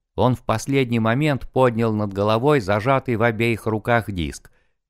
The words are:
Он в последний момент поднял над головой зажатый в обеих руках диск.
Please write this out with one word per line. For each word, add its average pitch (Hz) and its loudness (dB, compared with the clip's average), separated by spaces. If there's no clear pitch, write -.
Он 120 2
в - -10
последний 120 -2
момент 127 0
поднял 117 2
над 104 -2
головой 113 2
зажатый 110 0
в 104 0
обеих 117 0
руках 110 0
диск. 80 -6